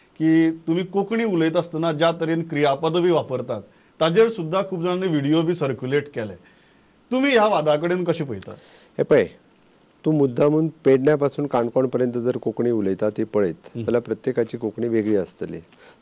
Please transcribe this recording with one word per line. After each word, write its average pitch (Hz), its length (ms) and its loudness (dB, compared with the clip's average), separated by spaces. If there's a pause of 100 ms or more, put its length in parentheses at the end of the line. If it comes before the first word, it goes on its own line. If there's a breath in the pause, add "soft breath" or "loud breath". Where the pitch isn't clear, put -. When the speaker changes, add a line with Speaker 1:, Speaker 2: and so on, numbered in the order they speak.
(180 soft breath)
Speaker 1:
की 160 320 4
तुमी 165 320 -2
कोंकणी 196 420 -2
उलयता 165 340 0
आसतना 165 340 -2
ज्या 160 200 2
तरेन 165 360 -4
क्रियापदां 156 540 0
बी 180 80 2
वापरतात, 127 520 -2 (380 soft breath)
ताजेर 175 280 4
सुद्दां 185 420 -4
खूब 175 120 -6
जाणांनी 180 240 -2
व्हिडिओ 151 360 2
बी 165 120 -2
सर्क्युलेट 139 600 -2
केले. 107 200 -8 (800 soft breath)
तुमी 262 180 0
ह्या 220 160 4
वादा 151 300 2
कडेन 175 280 -2
कशें 165 220 -2
पळयता? 104 240 -10 (480 soft breath)
Speaker 2:
हे - 40 0
पळय, 123 220 4 (800)
तूं 156 100 2
मुद्दामून 147 540 2
पेडण्या 139 480 4
पासून 143 300 -2
काणकोण 123 400 0
पर्यंत 123 260 -2
जर 120 240 -2
कोंकणी 120 340 -2
उलयता 104 400 0
ती 110 140 -4
पळयत, 101 520 -4
Speaker 1:
हं. 117 80 -8
Speaker 2:
जाल्यार 113 180 0
प्रत्येकाची 117 540 -4
कोंकणी 113 320 -6
वेगळी 107 280 0
आसतली. 87 420 -6 (440 soft breath)